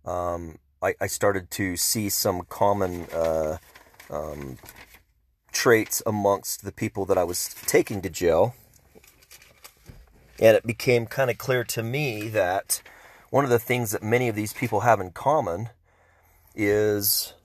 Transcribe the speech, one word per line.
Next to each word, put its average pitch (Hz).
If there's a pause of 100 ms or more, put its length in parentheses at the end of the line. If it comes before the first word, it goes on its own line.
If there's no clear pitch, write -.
um, 85 (240)
I, 92
I 101
started 98
to 92
see 107
some 92
common, 95 (100)
uh, 80 (520)
um, 73 (920)
traits -
amongst 101
the 101
people 104
that 95
I 92
was 87 (120)
taking 110
to 92
jail. 87 (1800)
And 110
it -
became 117
kinda 123
clear 127
to 113
me 117
that 98 (480)
one 135
of 131
the 117
things 120
that 107
many 120
of 110
these 104
people 110
have 113
in 92
common 117 (880)
is 104 (100)